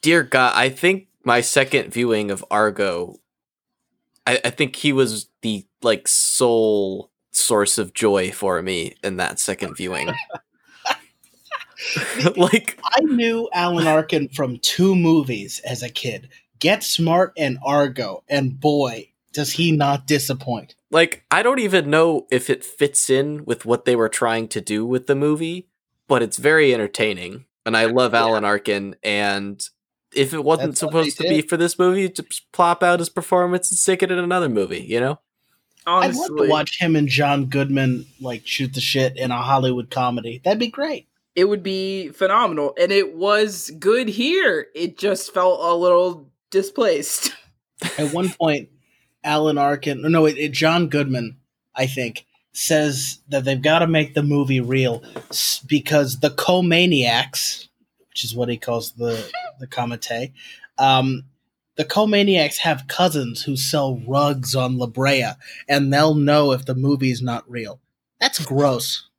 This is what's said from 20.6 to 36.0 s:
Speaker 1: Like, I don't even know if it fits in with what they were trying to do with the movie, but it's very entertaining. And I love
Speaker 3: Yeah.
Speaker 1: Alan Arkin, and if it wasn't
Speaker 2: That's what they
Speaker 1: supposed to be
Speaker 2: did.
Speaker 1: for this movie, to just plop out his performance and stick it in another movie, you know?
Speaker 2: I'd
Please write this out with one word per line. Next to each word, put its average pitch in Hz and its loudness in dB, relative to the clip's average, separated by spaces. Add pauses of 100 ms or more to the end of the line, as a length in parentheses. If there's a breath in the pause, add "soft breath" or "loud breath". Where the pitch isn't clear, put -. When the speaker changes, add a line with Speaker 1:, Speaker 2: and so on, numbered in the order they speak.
Speaker 1:
Like, - 2
I 190 2
don't 262 2
even 185 0
know 160 2
if 123 0
it - -2
fits - -2
in 147 0
with 113 -6
what 120 0
they 123 4
were 113 2
trying 113 -2
to 107 -6
do 107 -4
with 127 -2
the 143 2
movie, 156 -2 (400)
but 120 2
it's 107 -6
very 147 4
entertaining. 104 -4 (180)
And 113 0
I 113 4
love 120 2
Speaker 3:
Yeah. 117 4
Speaker 1:
Alan 110 2
Arkin, 101 -2
and 101 -2 (520)
if 139 0
it 151 -6
wasn't 147 0
Speaker 2:
That's - -4
what 156 -6
they 160 2
Speaker 1:
supposed - -10
to 156 -4
be 156 2
Speaker 2:
did. - -8
Speaker 1:
for 175 0
this 170 0
movie, 185 2
to - -10
just - -14
plop 175 2
out 175 4
his 165 -4
performance 180 0
and 185 -2
stick 185 2
it 185 0
in 180 0
another 180 0
movie, 95 -2
you 113 -4
know? 135 -2 (640)
Speaker 2:
I'd 185 2